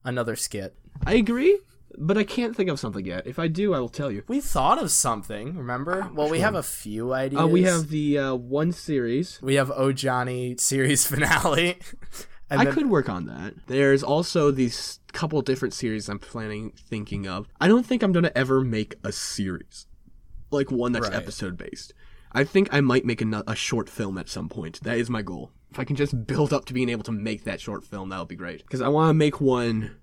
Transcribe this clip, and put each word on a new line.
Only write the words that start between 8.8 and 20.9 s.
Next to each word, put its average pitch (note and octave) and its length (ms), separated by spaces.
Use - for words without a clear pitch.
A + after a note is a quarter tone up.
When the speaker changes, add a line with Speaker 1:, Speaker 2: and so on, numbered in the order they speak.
Speaker 1:
We C3+ 120
have C#3 200
Oh C3+ 160
Johnny B2+ 680
series C3+ 480
<laughs> - 20
finale. E3 720
And C#3+ 100
Speaker 2:
I C3+ 60
Speaker 1:
then C#3 80
Speaker 2:
could C#4+ 160
work D#3 180
on F2+ 180
that. C2+ 280
There's C#3 360
also D3+ 480
these B2+ 500
couple D#3 300
different C3 320
series G#2+ 340
I'm G2+ 100
planning, A2 540
thinking G2+ 380
of. F#2 220
I D3+ 80
don't A#3 180
think B3 160
I'm F#3+ 100
gonna E3+ 240
ever C3 240
make A2+ 420
a G#2 80
series. - 760
Like, C#3 200
one A#2+ 220